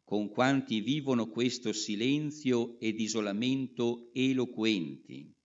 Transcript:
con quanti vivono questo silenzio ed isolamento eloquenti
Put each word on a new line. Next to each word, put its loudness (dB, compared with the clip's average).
con -2
quanti 2
vivono 0
questo 0
silenzio 0
ed -2
isolamento -2
eloquenti 0